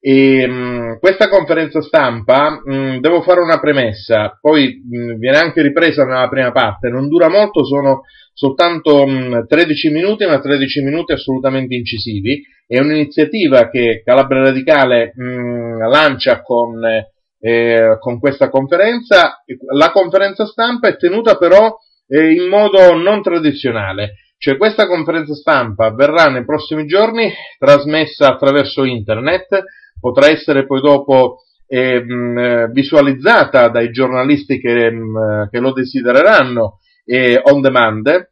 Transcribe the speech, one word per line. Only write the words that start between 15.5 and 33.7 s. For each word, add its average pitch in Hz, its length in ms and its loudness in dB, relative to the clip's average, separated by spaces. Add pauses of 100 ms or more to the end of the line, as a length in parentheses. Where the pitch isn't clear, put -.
lancia 131 580 0
con, 117 400 -4 (580)
eh, 117 640 0
con 120 180 -8
questa 139 300 0
conferenza. 180 960 0 (340)
La 156 140 4
conferenza 196 560 0
stampa 233 420 -2
è - 80 -2
tenuta 202 400 0
però, 202 400 4 (320)
eh, 160 240 2
in 180 160 0
modo 190 460 6
non 196 260 0
tradizionale, 117 920 -4 (240)
cioè 139 180 0
questa 214 300 0
conferenza 160 480 -4
stampa 113 580 -2
verrà 151 340 2
nei 127 180 -2
prossimi 156 420 -6
giorni 214 440 0 (280)
trasmessa 143 680 2
attraverso 139 560 0
internet, 131 760 -4 (380)
potrà 151 300 2
essere 151 360 0
poi 135 140 -2
dopo, 139 640 2 (240)
ehm, 123 720 -4
eh, 120 300 0
visualizzata 139 1000 2
dai 117 220 -2